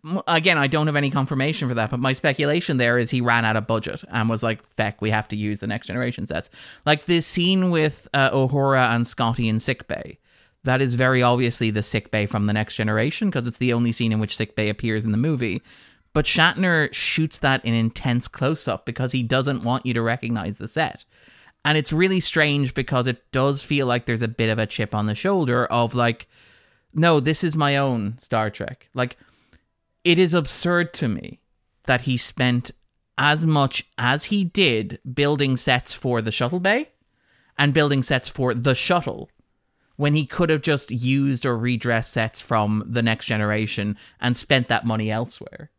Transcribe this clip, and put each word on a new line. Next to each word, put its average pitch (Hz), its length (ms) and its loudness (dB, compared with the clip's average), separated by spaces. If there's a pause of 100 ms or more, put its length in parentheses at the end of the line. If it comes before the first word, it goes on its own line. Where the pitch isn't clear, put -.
m-, 170 220 -4
again, 185 320 4
I 139 80 2
don't 151 200 0
have 147 100 0
any 143 140 0
confirmation 135 580 -2
for 123 60 -4
that, 110 160 -2
but 135 100 -4
my 131 120 0
speculation 147 680 0
there 120 200 4
is 117 120 0
he 127 100 0
ran 117 240 2
out 110 120 2
of 110 100 -2
budget - 440 -4
and 113 180 0
was 113 140 -2
like, 113 200 -2 (140)
"Feck, 104 240 -4
we 107 100 0
have 107 180 -2
to 107 80 -6
use 104 240 -4
the 98 60 -8
Next 110 220 -6
Generation 123 380 -6
sets." - 240 -8 (360)
Like, 151 200 2
this 170 200 2
scene 185 440 2
with, 156 440 0
uh, 135 160 4
Uhura 135 640 2
and 120 120 2
Scotty 117 420 0
in 110 120 2
sickbay, - 580 -6 (460)
that 131 160 2
is 127 140 0
very 127 280 4
obviously 120 480 2
the 104 120 -2
sickbay 107 440 -2
from 104 200 0
The 104 80 2
Next 107 220 -2
Generation, 113 540 0
'cause 123 160 -2
it's 117 120 -6
the 123 140 0
only 117 200 2
scene 113 200 0
in 107 80 0
which 107 160 -4
sickbay 107 340 -4
appears 110 340 -4
in 110 80 0
the 107 60 0
movie. 123 420 -2 (540)
But 151 100 2
Shatner 170 680 2
shoots - 460 -2
that 135 260 2
in 117 100 0
intense 117 540 0
close-up 135 580 -4
because 127 260 -4
he 131 100 0
doesn't 131 420 0
want 123 220 0
you 127 80 -2
to 117 80 0
recognize 113 560 -2
the 110 100 -10
set. - 360 -4 (600)
And 151 140 4
it's - 140 -2
really 185 280 2
strange 143 540 0
because 127 320 0
it 127 160 -4 (100)
does 139 300 0
feel 143 240 0
like 123 200 0
there's 117 160 -2
a 113 60 -2
bit 113 220 0
of 110 80 0
a 110 80 0
chip - 280 -6
on 107 120 0
the 107 80 0
shoulder 135 520 0
of, 117 280 0
like, 120 320 0 (680)
"No, 160 260 6
this 151 240 0
is 156 120 0
my 143 220 2
own 120 420 -2
Star 110 300 -2
Trek." - 440 -12
Like, 127 220 -4 (880)
it 175 140 6
is 180 160 4
absurd 175 600 0
to - 140 -2
me - 320 -6 (440)
that 123 180 0
he 127 140 -2
spent 123 540 -2 (480)
as 151 280 2
much 143 420 2 (100)
as 127 260 0
he 208 200 0
did 127 540 0 (160)
building 143 420 2
sets - 360 -2
for 123 300 -2
the 110 100 -4
shuttle 143 280 -2
bay 214 280 0 (720)
and 143 160 2
building 143 280 4
sets 131 260 -2
for 127 260 -2
the 123 200 2
shuttle - 560 -2 (680)
when 147 180 2
he 151 120 2
could 175 220 0
have 156 140 2
just 147 280 0
used 131 540 0
or 123 120 0
redressed 117 560 -2
sets 110 280 -4
from 107 460 0
The 117 160 -2
Next 113 240 0
Generation 107 720 -2 (240)
and 120 160 0
spent 127 320 0
that 117 180 0
money 110 240 0
elsewhere. - 680 -8